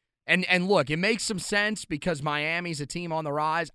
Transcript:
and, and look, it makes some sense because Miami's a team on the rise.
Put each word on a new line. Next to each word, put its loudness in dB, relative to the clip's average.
and, 4
and 2
look, 4
it 0
makes 0
some -4
sense -2
because -2
Miami's -2
a -6
team -6
on -2
the -4
rise. 0